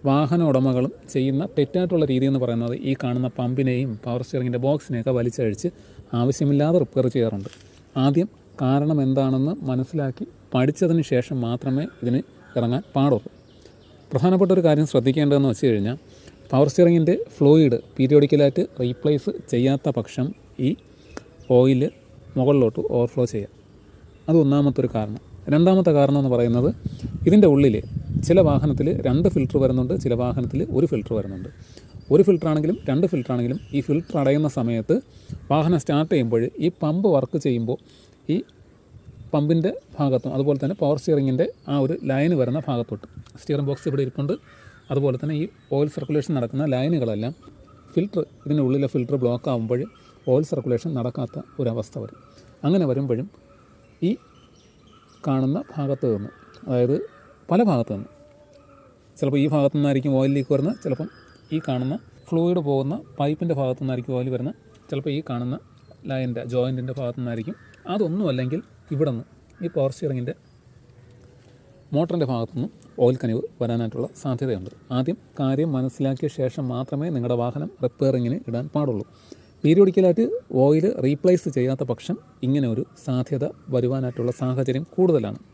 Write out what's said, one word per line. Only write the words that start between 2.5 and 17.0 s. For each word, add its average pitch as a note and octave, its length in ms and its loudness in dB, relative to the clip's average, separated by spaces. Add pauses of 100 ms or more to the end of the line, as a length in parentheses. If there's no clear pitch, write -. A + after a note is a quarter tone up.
ഈ - 20 0 (100)
കാണുന്ന B2 260 -2 (100)
പമ്പിനെയും B2+ 520 -2 (140)
പവർ A#2+ 200 -4
സ്റ്റിയറിങ്ങിൻ്റെ B2+ 420 -4
ബോക്സിനെയൊക്കെ C3+ 520 -2
വലിച്ചഴിച്ച് A#2+ 500 -2 (520)
ആവശ്യമില്ലാതെ C#3+ 640 2
റിപ്പയർ B2+ 320 0
ചെയ്യാറുണ്ട്. G#2 360 -2 (540)
ആദ്യം D#3 240 2 (340)
കാരണം C#3+ 440 2
എന്താണെന്ന് C3+ 480 0 (160)
മനസ്സിലാക്കി C3 560 -4 (280)
പഠിച്ചതിന് D#3+ 580 2
ശേഷം B2+ 340 0
മാത്രമേ C3 400 -2 (160)
ഇതിന് A#2+ 180 0 (380)
ഇറങ്ങാൻ A#2+ 240 0 (140)
പാടുള്ളൂ. C3+ 340 2 (800)
പ്രധാനപ്പെട്ട F3+ 460 4
ഒരു F3 100 2
കാര്യം D3+ 260 4
ശ്രദ്ധിക്കേണ്ടതെന്ന് C#3 600 4
വെച്ച് C#3 180 0
കഴിഞ്ഞാൽ, G#2+ 260 0 (540)
പവർ C#3 220 4
സ്റ്റിയറിങ്ങിൻ്റെ E3+ 420 6 (220)